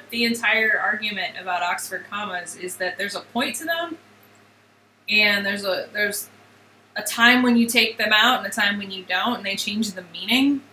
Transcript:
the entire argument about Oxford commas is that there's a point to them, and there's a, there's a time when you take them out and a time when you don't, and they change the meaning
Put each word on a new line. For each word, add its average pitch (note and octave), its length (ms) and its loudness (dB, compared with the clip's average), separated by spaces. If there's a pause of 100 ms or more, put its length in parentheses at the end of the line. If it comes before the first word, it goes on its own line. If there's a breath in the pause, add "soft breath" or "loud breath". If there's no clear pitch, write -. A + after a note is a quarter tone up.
the A#3 160 -2
entire A3 560 0
argument G3+ 580 -4
about F3+ 240 -4
Oxford F#3 460 -4
commas F#3 480 -8
is F3+ 200 -10
that F3+ 200 -4
there's G3 180 -4
a F#3+ 60 -8
point B3+ 360 -4
to D#4+ 100 -10
them, E4 320 -4 (1080)
and G#3 380 2
there's G3+ 220 -4
a, F#3 260 -2
there's G#3 380 -4 (680)
a G#3+ 60 -6
time B3 400 6
when A#3+ 160 6
you A#3 80 6
take A3+ 320 2
them G#3+ 120 0
out A3+ 280 6
and G3+ 80 -6
a G3 40 -8
time G3+ 280 0
when G3 120 -8
you F#3+ 140 -12
don't, G3 320 0
and G3 80 -8
they G3 100 -4
change G#3 380 -2
the F3+ 120 -12 (100)
meaning B3+ 480 2 (100)